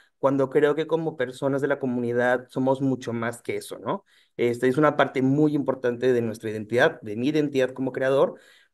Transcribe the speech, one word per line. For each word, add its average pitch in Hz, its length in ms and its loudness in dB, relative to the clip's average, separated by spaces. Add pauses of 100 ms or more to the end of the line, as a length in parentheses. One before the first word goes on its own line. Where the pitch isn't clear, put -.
(180)
cuando 135 320 2
creo 147 260 4
que 156 100 -2
como 160 300 -4
personas 135 440 -4
de 143 80 0
la 139 120 -2
comunidad 123 720 0
somos 131 300 0
mucho 127 320 -2
más 117 300 -6
que 104 140 -6
eso, - 240 -10
¿no? 131 240 -6 (320)
Este, 120 320 0
es 127 80 2
una 147 200 4
parte 127 260 2
muy 147 340 2
importante 127 560 0
de 120 100 2
nuestra 110 280 -6
identidad, 113 500 0
de 104 160 -8
mi 120 120 0
identidad 139 420 0
como 131 220 -6
creador, 135 460 0 (360)